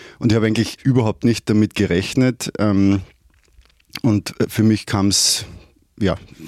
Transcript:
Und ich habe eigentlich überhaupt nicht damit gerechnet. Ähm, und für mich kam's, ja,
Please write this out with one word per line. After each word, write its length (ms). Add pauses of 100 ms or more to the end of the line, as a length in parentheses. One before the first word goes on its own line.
(180)
Und 140
ich 40
habe 100
eigentlich 360
überhaupt 400
nicht 260
damit 280
gerechnet. 840
Ähm, 440 (1000)
und 320 (140)
für 160
mich 220
kam's, 580 (560)
ja, 160 (320)